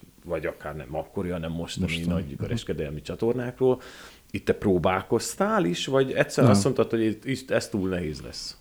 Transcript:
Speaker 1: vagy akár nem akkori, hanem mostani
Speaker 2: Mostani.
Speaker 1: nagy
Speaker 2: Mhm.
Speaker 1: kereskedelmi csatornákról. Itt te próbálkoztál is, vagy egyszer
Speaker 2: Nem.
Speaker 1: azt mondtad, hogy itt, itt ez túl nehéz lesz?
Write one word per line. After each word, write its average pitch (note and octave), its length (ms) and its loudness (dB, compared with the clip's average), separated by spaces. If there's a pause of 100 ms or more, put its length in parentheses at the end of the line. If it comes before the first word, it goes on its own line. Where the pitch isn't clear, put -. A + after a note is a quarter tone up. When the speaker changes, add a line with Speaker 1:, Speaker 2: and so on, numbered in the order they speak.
(240)
Speaker 1:
vagy E2 220 -4
akár D2+ 300 -8
nem C#2+ 200 -10
akkori, F2+ 340 -4
hanem E2 220 -4
mostani E2+ 400 -4
Speaker 2:
Mostani. E2+ 200 -2
Speaker 1:
nagy D#2+ 200 0
Speaker 2:
Mhm. C#2+ 100 -8
Speaker 1:
kereskedelmi D#2+ 600 -4
csatornákról. B2 800 0 (540)
Itt G2+ 100 -6
te - 80 2
próbálkoztál G#2+ 1120 2
is, E3+ 220 -2
vagy C3+ 260 2
egyszer C#3+ 320 2
Speaker 2:
Nem. B2 80 10
Speaker 1:
azt G2+ 120 6
mondtad, A#2 260 2
hogy A2+ 140 2
itt, A2 200 0
itt C3 260 -4
ez A#2 180 0
túl F#2+ 200 0
nehéz E2+ 320 -2
lesz? - 400 -12